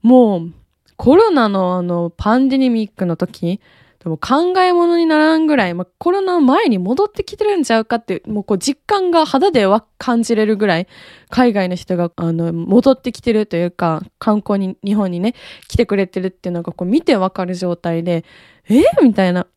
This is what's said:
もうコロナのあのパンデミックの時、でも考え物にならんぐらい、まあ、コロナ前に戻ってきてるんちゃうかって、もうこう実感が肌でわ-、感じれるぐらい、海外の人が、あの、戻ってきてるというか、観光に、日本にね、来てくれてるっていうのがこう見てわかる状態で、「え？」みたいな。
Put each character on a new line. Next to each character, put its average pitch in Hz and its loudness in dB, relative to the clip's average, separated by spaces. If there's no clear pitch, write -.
も 226 6
う 165 -8
コ 277 4
ロ 440 6
ナ 247 2
の 185 0
あ 180 -2
の 175 -4
パ 226 0
ン 269 2
デ 269 0
ミ 233 0
ッ - -20
ク 190 -6
の 165 -2
時、 180 -6
で 175 -8
も 160 -4
考 349 -2
え 359 2
物 339 2
に 339 2
な 311 2
ら 311 2
ん 320 0
ぐ 302 2
ら 196 0
い、 170 -6
ま 180 -6
あ、 - -10
コ 349 -2
ロ 392 -2
ナ 370 -2
前 311 2
に 208 0
戻 247 -2
っ 415 -8
て - -8
き - -14
て 427 -6
る 415 0
ん 302 -2
ち 233 0
ゃ 226 2
う 220 -4
か 233 -4
っ 226 -8
て、 - -8
も 208 -6
う - -12
こ 208 -2
う 185 -2
実 269 -4
感 381 -2
が 330 2
肌 349 0
で 226 2
わ-、 208 2
感 233 -2
じ 220 -2
れ 214 0
る 214 0
ぐ 208 0
ら 165 2
い、 185 -4
海 247 2
外 190 -2
の 180 -4
人 180 -6
が、 175 -2
あ 170 -4
の、 165 -2
戻 214 0
っ 262 -2
て 254 -8
き - -18
て 240 -4
る 214 -2
と 170 -8
い 170 -2
う 175 -4
か、 165 -4
観 208 0
光 196 -4
に、 190 -8
日 202 -2
本 202 -2
に 175 -6
ね、 214 -2
来 - -8
て 233 2
く 202 -2
れ 196 0
て 185 -8
る 185 -6
っ - -4
て - -12
い 175 -6
う - -6
の 170 -6
が 170 -10
こ - -10
う 180 -4
見 294 0
て 269 0
わ 190 0
か 185 -6
る 180 -6
状 175 -4
態 170 -4
で、 170 -2
「え？」 254 6
み 240 6
た 190 2
い 180 0
な。 180 -4